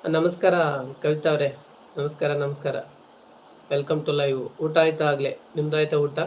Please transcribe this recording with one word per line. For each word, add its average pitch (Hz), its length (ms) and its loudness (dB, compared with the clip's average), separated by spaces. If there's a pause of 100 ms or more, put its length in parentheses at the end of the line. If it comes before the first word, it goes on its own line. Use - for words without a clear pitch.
(160)
ನಮಸ್ಕಾರ 175 380 2 (480)
ಕವಿತಾ 151 280 0
ಅವರೇ, 147 200 2 (460)
ನಮಸ್ಕಾರ, 147 360 -2 (120)
ನಮಸ್ಕಾರ. 143 320 -4 (960)
Welcome 143 340 0
to 151 140 0
live. 135 200 0 (240)
ಊಟ 156 140 2
ಆಯ್ತಾ 156 320 4
ಆಗ್ಲೇ? 135 280 -2 (180)
ನಿಮ್ದು 151 200 -2
ಆಯ್ತಾ 151 200 2
ಊಟ? 143 300 0